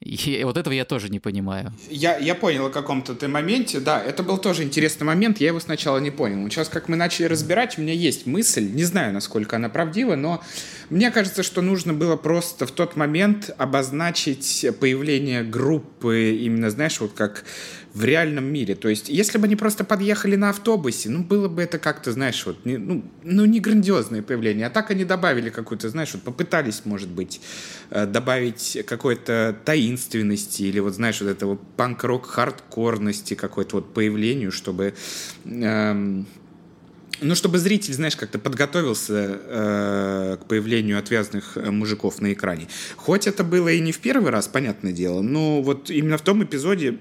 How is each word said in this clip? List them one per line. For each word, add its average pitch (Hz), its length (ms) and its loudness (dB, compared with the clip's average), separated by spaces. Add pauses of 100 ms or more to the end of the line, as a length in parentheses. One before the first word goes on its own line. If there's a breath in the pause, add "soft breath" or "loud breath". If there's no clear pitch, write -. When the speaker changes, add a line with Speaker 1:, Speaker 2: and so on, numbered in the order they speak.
Speaker 1:
И - 440 -2
вот 131 120 0
этого 160 180 -2
я 131 100 0
тоже 104 240 -2
не 98 120 -4
понимаю. 98 520 -4 (160)
Speaker 2:
Я, 151 300 0
я 156 160 0
понял, 156 320 0
о 135 40 -2
каком-то 135 440 -2
ты 143 140 -4
моменте. 160 500 0
Да, 135 240 2
это 139 220 -2
был 185 140 0
тоже 175 260 0
интересный 151 400 0
момент, 196 360 4
я 143 60 4
его 170 140 2
сначала 147 380 0
не 143 120 -2
понял. 120 280 0
Но 101 120 -2
сейчас, 156 180 -2
как - 200 -6
мы 165 80 2
начали 170 320 2
разбирать, 165 500 0
у 156 40 -2
меня 156 100 0
есть 165 340 0
мысль, 131 480 2
не 156 100 2
знаю, 170 300 0
насколько 104 400 -2
она 117 140 0
правдива, 165 480 0
но 160 260 -2 (480 loud breath)
мне 214 220 4
кажется, 196 320 0
что 185 180 -2
нужно 180 320 2
было 160 220 2
просто 160 500 0
в - 60 -6
тот 175 240 -2
момент 175 600 2
обозначить 139 1080 0 (140)
появление 135 640 2
группы 113 960 2
именно, 113 280 2
знаешь, 147 300 -2
вот 107 120 -4
как - 320 -2 (480 loud breath)
в 107 120 -2
реальном 147 400 2
мире. 131 320 -2
То 113 120 -2
есть, 107 200 0
если 190 300 2
бы 208 80 4
они 208 100 4
просто 214 280 0
подъехали 202 520 2
на 202 140 4
автобусе, 196 580 0
ну, 160 160 -2
было 202 240 2
бы 170 140 -4
это - 160 -4
как-то, 147 340 -2
знаешь, 123 340 -2
вот, 90 180 -6
не, 127 120 -2
ну, 117 260 -2 (220)
ну, 190 220 6
не 220 120 8
грандиозное 185 640 4
появление. 113 440 0
А 127 40 -4
так 214 220 0
они 190 120 0
добавили 170 460 2
какую-то, 113 380 -6
знаешь, 147 260 -6
вот 95 80 -10
попытались, 143 640 -2
может 101 240 -6
быть, 90 320 -6 (500 loud breath)
э, 101 160 0
добавить 123 800 -2
какой-то 113 800 0
таинственности 117 1000 0
или 98 160 0
вот, 101 160 0
знаешь, 110 260 0
вот 101 100 0
этого 98 280 -2 (180)
панк-рок-хардкорности 117 1600 -2
какой-то 98 420 -4
вот - 160 -6
появлению, 107 600 0
чтобы, 98 420 -4 (500 loud breath)
эм, 104 840 0 (920 loud breath)
ну, 151 140 2
чтобы 180 240 2
зритель, 190 360 2
знаешь, 147 200 0
как-то - 240 -6
подготовился, 139 760 0
э, 98 1300 0
к - 60 -20
появлению 110 500 2
отвязных, 104 600 -2
э, 110 160 -4
мужиков 107 480 -2
на 101 120 2
экране. 85 360 -4 (260 loud breath)
Хоть 190 320 0
это 202 160 0
было 175 260 2
и 165 120 4
не 160 100 0
в 160 80 -4
первый 233 320 2
раз, 107 160 2
понятное 104 460 -2
дело, 90 300 0
но 151 380 2
вот 135 300 0
именно 156 280 2
в 151 40 -8
том 202 220 4
эпизоде 147 560 0